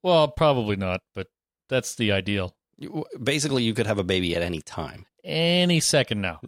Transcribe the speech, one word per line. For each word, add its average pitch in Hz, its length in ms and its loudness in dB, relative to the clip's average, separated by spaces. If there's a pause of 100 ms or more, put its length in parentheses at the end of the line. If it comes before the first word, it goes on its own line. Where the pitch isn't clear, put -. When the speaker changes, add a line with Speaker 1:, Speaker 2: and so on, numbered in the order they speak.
Speaker 1:
Well, 165 280 4
probably 123 480 2
not, 92 240 -2 (120)
but 95 140 -8 (400)
that's 127 280 -2
the 107 180 2
ideal. 98 420 -2 (220)
Speaker 2:
You, - 120 -14
w-, 151 160 -8 (160)
basically, 139 420 0
you 113 100 2
could 107 140 0
have 107 120 0
a 95 60 0
baby 90 320 0
at 85 40 0
any 85 200 -4
time. - 440 -12 (180)
Speaker 1:
Any 170 580 2
second 123 400 0
now. 87 260 -4